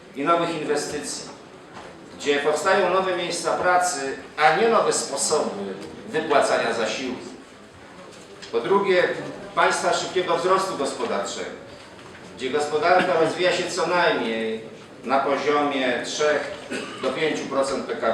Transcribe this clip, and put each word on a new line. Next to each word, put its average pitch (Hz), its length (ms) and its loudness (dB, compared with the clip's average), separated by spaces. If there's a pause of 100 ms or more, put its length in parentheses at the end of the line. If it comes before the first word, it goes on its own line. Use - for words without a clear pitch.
(160)
i 139 80 -4
nowych 165 260 4
inwestycji, 147 800 -4 (880)
gdzie 143 200 2
powstają 175 520 2
nowe 185 260 2
miejsca 170 360 -2
pracy, 143 640 2 (200)
a 160 200 6
nie 220 120 4
nowe 190 240 4
sposoby 101 840 -2 (340)
wypłacania 127 640 2
zasiłków. 110 560 -4 (1200)
Po 117 80 2
drugie, 185 480 4 (460)
państwa 180 400 2
szybkiego 175 420 0
wzrostu 175 420 2
gospodarczego, 101 880 -4 (680)
gdzie 127 140 -4
gospodarka 156 720 4
rozwija 175 320 2
się 175 180 -2
co 165 160 0
najmniej 113 760 0 (440)
na 131 140 0
poziomie 135 840 0
trzech 151 460 0 (520)
do - 60 0
pięciu 156 360 -2
procent 135 420 -2
P 123 100 -4
K 113 180 2